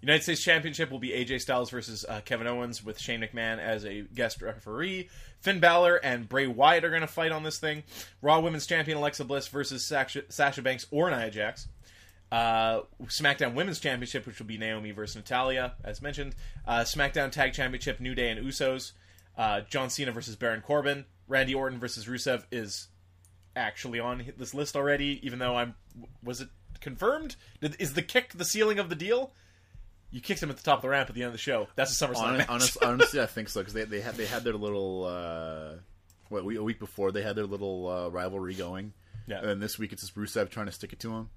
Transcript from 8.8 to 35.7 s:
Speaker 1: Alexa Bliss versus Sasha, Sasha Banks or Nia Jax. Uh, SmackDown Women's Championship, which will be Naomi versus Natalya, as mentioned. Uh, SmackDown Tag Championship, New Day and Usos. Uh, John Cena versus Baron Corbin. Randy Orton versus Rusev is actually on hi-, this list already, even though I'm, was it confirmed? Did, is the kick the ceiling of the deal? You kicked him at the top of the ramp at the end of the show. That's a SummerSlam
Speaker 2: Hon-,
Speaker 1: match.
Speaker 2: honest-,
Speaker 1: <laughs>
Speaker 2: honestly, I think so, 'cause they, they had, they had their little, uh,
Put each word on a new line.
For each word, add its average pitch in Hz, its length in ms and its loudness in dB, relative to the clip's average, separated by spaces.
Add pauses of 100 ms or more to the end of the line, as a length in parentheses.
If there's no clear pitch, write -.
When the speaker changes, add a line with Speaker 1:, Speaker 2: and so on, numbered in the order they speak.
Speaker 1:
Alexa 147 280 0
Bliss 135 220 -2
versus 135 400 -4
Sasha, 139 420 0
Sasha 143 320 2
Banks 127 300 0
or 160 180 4
Nia 120 220 0
Jax. - 360 -4 (640)
Uh, 113 500 4 (240)
SmackDown 139 480 2
Women's 160 260 0
Championship, 123 480 -2
which 113 120 -12
will 110 80 -10
be 110 100 -8
Naomi 107 340 -4
versus 104 240 -8
Natalya, 127 580 0 (100)
as 107 180 -8
mentioned. 139 340 -6 (320)
Uh, 117 140 4
SmackDown 139 500 2
Tag 131 220 2
Championship, 131 460 -2
New 127 140 -4
Day 120 160 2
and 110 160 -4
Usos. 131 460 -2 (460)
Uh, 107 240 2
John 131 280 -4
Cena 131 220 -2
versus 113 240 -8
Baron 113 260 0
Corbin. 143 440 2 (220)
Randy 131 280 2
Orton 131 240 -2
versus 117 260 -8
Rusev 123 460 0
is 110 360 -6 (680)
actually 117 440 -4
on 123 200 -2
hi-, 123 180 -10
this 123 160 -10
list 143 220 -4
already, 143 500 2
even 120 140 -6
though 123 160 2
I'm, 120 200 0 (480)
was 123 180 -6
it 127 80 -12 (320)
confirmed? 240 540 0 (260)
Did, 147 180 -2
is 143 140 -2
the 170 80 0
kick - 320 0
the 175 120 -4
ceiling 214 340 4
of 185 100 0
the 170 60 -4
deal? 226 360 0 (800)
You 123 100 -10
kicked 190 200 -2
him 156 80 -4
at 135 80 -8
the - 60 -20
top 143 160 6
of - 40 -8
the 131 60 0
ramp 139 200 2
at 107 60 -8
the 120 80 -4
end 123 40 -2
of 120 60 -6
the 113 60 -8
show. 113 360 0
That's 135 260 2
a 156 60 2
SummerSlam 123 80 0
Speaker 2:
Hon-, 120 220 2
Speaker 1:
match. 135 120 4
Speaker 2:
honest-, 120 300 2
Speaker 1:
<laughs> - 40 6
Speaker 2:
honestly, 127 380 6
I 113 60 4
think 110 220 -6
so, 101 140 -2
'cause 101 100 -8
they, 110 120 -2
they 104 160 -4
had, 120 140 -6
they 117 100 -4
had 117 180 -2
their 117 100 0
little, 98 520 -2
uh, 80 720 -6 (540)